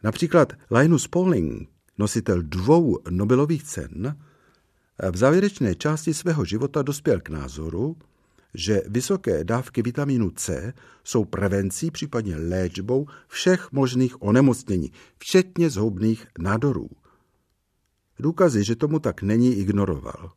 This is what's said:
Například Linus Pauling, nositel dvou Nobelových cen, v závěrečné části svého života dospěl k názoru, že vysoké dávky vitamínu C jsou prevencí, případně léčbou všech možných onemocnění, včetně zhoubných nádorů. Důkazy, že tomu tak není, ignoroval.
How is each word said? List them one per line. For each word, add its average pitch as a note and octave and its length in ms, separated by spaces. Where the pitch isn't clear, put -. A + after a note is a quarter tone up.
Například D3+ 500
Linus C#3+ 380
Pauling, G#2+ 600
nositel G2+ 440
dvou G2 560
Nobelových B2+ 520
cen, F2+ 560
v F2 60
závěrečné C#3+ 580
části D#3 400
svého D3+ 300
života C3+ 380
dospěl C3+ 380
k - 80
názoru, D#2+ 680
že F#2+ 320
vysoké G2 580
dávky A#2 380
vitamínu A#2+ 480
C F2 440
jsou A2 200
prevencí, G2 680
případně A2+ 460
léčbou F#2 680
všech - 440
možných B2+ 500
onemocnění, G#2+ 720
včetně F3+ 520
zhoubných A2 560
nádorů. G2+ 520
Důkazy, C#3+ 460
že A2+ 120
tomu D3+ 220
tak - 240
není, A#2 320
ignoroval. F#2+ 800